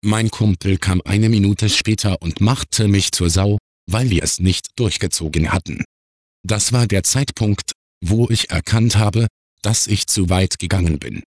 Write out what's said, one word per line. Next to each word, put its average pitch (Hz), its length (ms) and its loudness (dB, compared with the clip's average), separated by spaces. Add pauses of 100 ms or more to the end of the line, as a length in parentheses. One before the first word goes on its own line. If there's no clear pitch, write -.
Mein 110 280 2
Kumpel 98 480 0
kam 92 260 0
eine 107 260 2
Minute 101 380 2
später 104 540 0
und 82 200 -2
machte 113 460 0
mich 98 240 2
zur 90 180 0
Sau, 98 280 2 (280)
weil 117 260 0
wir 87 120 2
es - 160 -4
nicht 90 360 0
durchgezogen 82 760 -2
hatten. - 320 -4 (640)
Das 104 280 -2
war 123 120 4
der 98 180 0
Zeitpunkt, - 680 -2 (300)
wo 107 280 2
ich - 200 -2
erkannt 113 480 2
habe, 110 300 2 (340)
dass - 260 -2
ich 98 200 -2
zu 92 220 0
weit 92 300 2
gegangen 85 400 0
bin. 53 240 -10 (160)